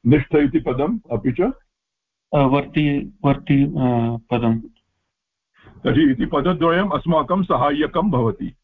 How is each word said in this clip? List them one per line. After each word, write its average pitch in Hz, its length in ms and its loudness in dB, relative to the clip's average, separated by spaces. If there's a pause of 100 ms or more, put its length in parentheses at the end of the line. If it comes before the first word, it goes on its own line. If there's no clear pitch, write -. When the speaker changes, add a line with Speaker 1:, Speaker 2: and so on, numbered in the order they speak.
Speaker 1:
निष्ठ 147 300 2
इति 147 240 2
पदम्, 143 400 -4 (120)
अपि 113 200 -2
च? 117 100 -4 (920)
Speaker 2:
अ, 151 40 2
वर्ति, 143 880 0
वर्ति, 139 380 2
अ, 151 140 -2 (540)
पदम्। 113 280 0 (1200)
Speaker 1:
तर्हि 143 280 4
इति 120 140 -2
पदद्वयम् 170 680 0
अस्माकं 160 520 -2
सहायकं 151 680 0
भवति। 120 520 -2